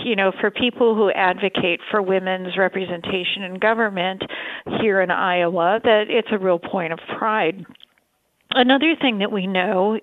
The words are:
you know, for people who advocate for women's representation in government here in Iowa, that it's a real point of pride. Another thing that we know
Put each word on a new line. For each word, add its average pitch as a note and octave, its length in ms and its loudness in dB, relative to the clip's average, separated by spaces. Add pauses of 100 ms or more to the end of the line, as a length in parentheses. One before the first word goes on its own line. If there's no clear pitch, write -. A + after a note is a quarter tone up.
you A#3 100 0
know, G3 160 2 (100)
for G#3 120 2
people A#3 420 2
who G#3 160 4
advocate F#3 680 0 (100)
for G#3+ 100 0
women's F#3 560 -2
representation F#3 840 -2
in F#3 160 -8
government G3 640 0 (580)
here G3+ 200 2
in F3+ 100 2
Iowa, F3+ 720 0
that G#3+ 260 4
it's - 220 0
a G#3+ 80 0
real F#3 220 0
point E3+ 320 -4
of E3 80 -10 (180)
pride. G#3+ 480 -2 (840)
Another C4 480 4
thing A#3+ 180 0
that G3+ 140 0
we F#3+ 160 -2
know F#3+ 540 2